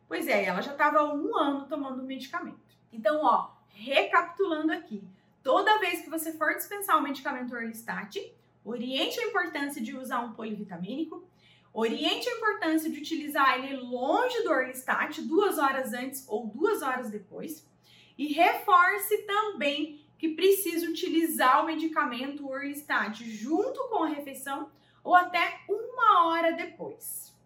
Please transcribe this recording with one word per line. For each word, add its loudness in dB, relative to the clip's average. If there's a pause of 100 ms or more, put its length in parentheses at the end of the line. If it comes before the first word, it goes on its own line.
Pois -4
é, 2
ela -2
já -8
tava 4
há 2
um -2
ano 0
tomando -6
o -8
medicamento. -10 (320)
Então, 0
ó, 4 (180)
recapitulando 0
aqui: -8 (400)
toda 4
vez -2
que -16
você -6
for 0
dispensar 0
o 2
medicamento -6
Orlistat, -10 (300)
oriente -4
a -2
importância -2
de -6
usar -6
um -6
polivitamínico, -8 (500)
oriente -2
a 0
importância 0
de -6
utilizar 0
ele -6
longe 0
do 0
Orlistat, -2
duas 2
horas 0
antes -8
ou -4
duas 0
horas -2
depois, -12 (520)
e -2
reforce 4
também -2 (120)
que -2
precisa 4
utilizar 4
o -2
medicamento -2
Orlistat -4
junto -2
com 0
a 2
refeição -6 (340)
ou 6
até 2
uma 4
hora 2
depois. -10 (120)